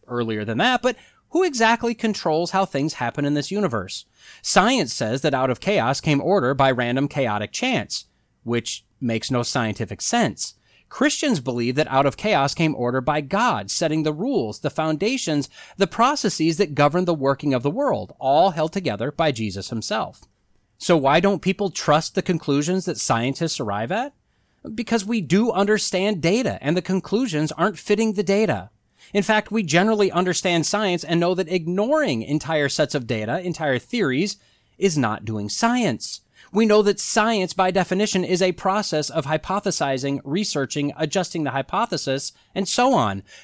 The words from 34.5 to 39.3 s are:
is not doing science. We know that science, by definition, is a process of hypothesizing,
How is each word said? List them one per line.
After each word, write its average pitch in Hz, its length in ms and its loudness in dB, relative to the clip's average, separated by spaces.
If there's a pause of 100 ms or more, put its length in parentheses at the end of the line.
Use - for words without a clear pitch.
is 180 180 0
not 110 280 0
doing 104 240 -4
science. 226 720 -2 (320)
We 220 120 2
know 214 180 6
that 202 180 2
science, 214 520 0
by 185 200 2
definition, 190 500 0
is 175 180 0
a 185 120 2
process 185 580 -2
of 127 160 -4
hypothesizing, 143 960 -2